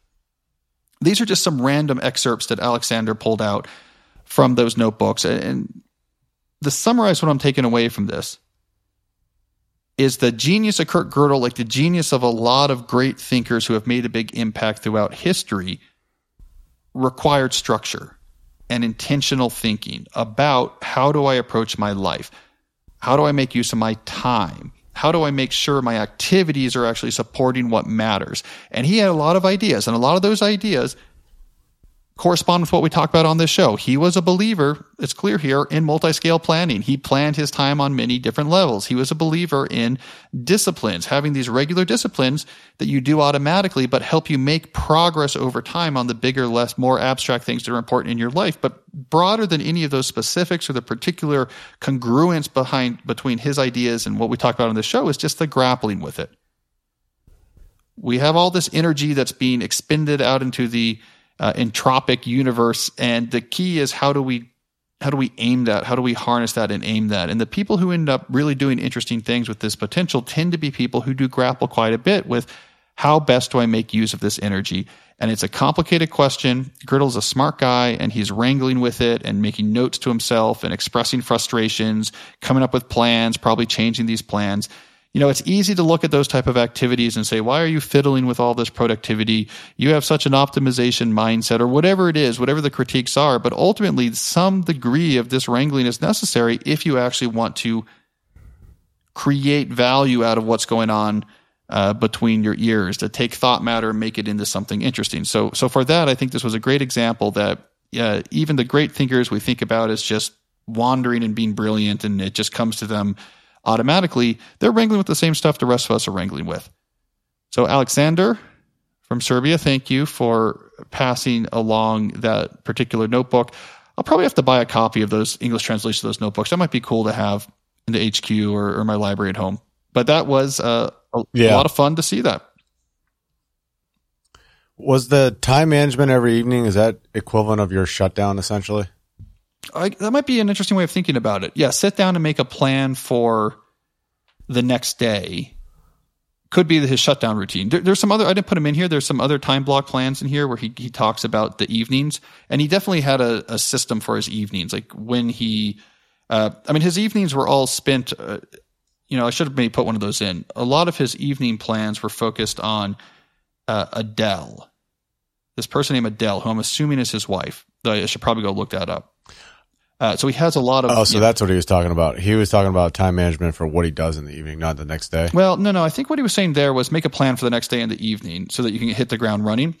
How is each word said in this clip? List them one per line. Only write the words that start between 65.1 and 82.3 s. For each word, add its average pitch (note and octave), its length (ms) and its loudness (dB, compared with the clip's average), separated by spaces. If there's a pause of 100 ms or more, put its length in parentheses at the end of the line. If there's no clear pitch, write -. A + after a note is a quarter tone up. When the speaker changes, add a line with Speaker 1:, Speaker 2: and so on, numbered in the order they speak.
Speaker 1:
do C#3+ 60 0
we C3 200 0
aim B2 280 2
that? G#2 180 0
How B2 120 -2
do B2+ 60 0
we B2 120 0
harness A#2+ 400 -2
that G#2+ 180 -2
and G#2 120 -4
aim A2 260 -2
that? F#2 200 -2
And G#2+ 100 -2
the A2+ 60 0
people G3+ 320 -2
who F3+ 140 2
end E3 180 0
up C3 200 -2
really C#3+ 260 0
doing C3 240 0
interesting A#2+ 420 -4
things A#2+ 260 -2
with A2 120 -8
this G#2+ 160 -4
potential C3 480 -2
tend E3 300 -2
to E3+ 40 -2
be D#3 140 -4
people B2+ 300 -2
who C3 120 -4
do C3 140 0
grapple B2 400 0
quite A2+ 260 0
a A2+ 60 0
bit F#3+ 260 2
with A#2+ 220 -2 (480)
how D3+ 240 4
best B2+ 320 2
do C3 80 2
I A#2+ 80 4
make A2+ 260 0
use A2 200 0
of G2 60 -10
this G2+ 220 -2
energy? G2 460 -4 (320)
And A2+ 100 0
it's A2 140 -2
a - 40 -2
complicated D#3+ 600 0
question. C3 640 0 (160)
Gödel's C3+ 280 2
a G#2+ 60 -2
smart C#3+ 380 0
guy, B2 300 2
and G#2+ 220 -2
he's G#2 200 -2
wrangling C3 480 0
with A#2+ 220 -2
it A#2 220 2
and G#2 160 -2
making G#2+ 320 0
notes B2 280 0
to - 100 -2
himself A2+ 540 0
and - 100 -4
expressing A#2 480 -2
frustrations, A2 920 -2 (300)